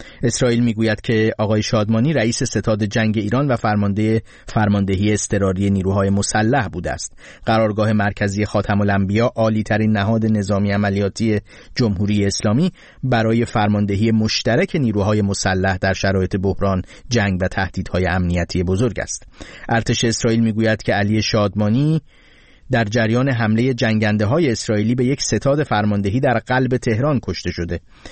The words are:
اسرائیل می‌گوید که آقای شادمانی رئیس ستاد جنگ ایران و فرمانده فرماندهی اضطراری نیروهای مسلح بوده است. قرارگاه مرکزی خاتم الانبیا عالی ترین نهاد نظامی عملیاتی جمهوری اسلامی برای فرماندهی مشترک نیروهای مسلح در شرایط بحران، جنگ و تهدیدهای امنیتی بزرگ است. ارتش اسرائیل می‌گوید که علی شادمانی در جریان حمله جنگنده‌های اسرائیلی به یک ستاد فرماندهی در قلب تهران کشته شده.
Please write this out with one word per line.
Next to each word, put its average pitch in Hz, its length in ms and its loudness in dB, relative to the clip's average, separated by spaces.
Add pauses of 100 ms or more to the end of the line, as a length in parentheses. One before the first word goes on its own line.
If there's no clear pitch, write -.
(240)
اسرائیل 120 400 2
می‌گوید 110 380 0
که 110 380 2
آقای 107 220 0
شادمانی 113 520 0
رئیس 117 300 0
ستاد 107 400 -2
جنگ 110 340 0
ایران 110 300 0
و 123 80 0
فرمانده 110 680 0 (260)
فرماندهی 101 640 2
اضطراری 98 560 0
نیروهای 98 400 2
مسلح 107 580 0
بوده 165 240 -8
است. - 220 -10 (320)
قرارگاه 110 480 2
مرکزی 101 520 0
خاتم 104 360 0
الانبیا 101 540 2
عالی 110 280 0
ترین 110 280 0
نهاد 107 340 0
نظامی 101 460 0
عملیاتی 101 680 0 (360)
جمهوری 104 500 0
اسلامی 113 460 0 (320)
برای 117 420 2
فرماندهی 104 680 0
مشترک 190 640 0
نیروهای 107 460 0
مسلح 95 560 0
در 95 160 0
شرایط 95 420 0
بحران، 95 460 0 (280)
جنگ 101 320 0
و 92 60 0
تهدیدهای 92 600 -4
امنیتی 87 540 0
بزرگ 95 360 0
است. - 280 -10 (420)
ارتش 117 340 0
اسرائیل 113 360 0
می‌گوید 110 440 0
که 117 100 0
علی 104 280 0
شادمانی 107 800 0 (720)
در 120 120 2
جریان 113 460 0
حمله 117 440 2
جنگنده‌های 110 760 0
اسرائیلی 110 440 0
به 127 100 0
یک 131 160 -2
ستاد 113 420 0
فرماندهی 104 560 0
در 123 280 2
قلب 127 300 0
تهران 123 460 0
کشته 87 280 -6
شده. 85 280 -6 (320)